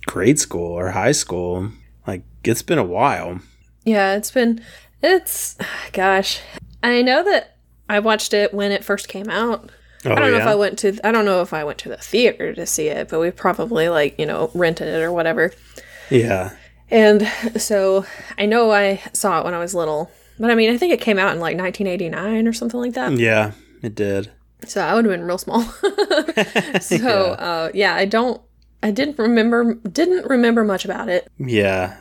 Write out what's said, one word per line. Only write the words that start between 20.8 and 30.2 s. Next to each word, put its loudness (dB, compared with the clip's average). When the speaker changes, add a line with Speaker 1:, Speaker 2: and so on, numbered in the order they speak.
Speaker 2:
it 2
came 2
out 2
in, -6
like, -4
nineteen -4
eighty-nine -2
or 0
something -6
like -4
that. -4
Speaker 1:
Yeah, 2
it -8
did. -4
Speaker 2:
So -6
I 0
would 4
have 2
been -6
real -4
small. -2
<laughs> -8
So, -2
Speaker 1:
<laughs> -
Yeah. 2
Speaker 2:
uh, -4
yeah, 2
I 0
don't, 0
I 0
didn't -2
remember, 2
didn't 0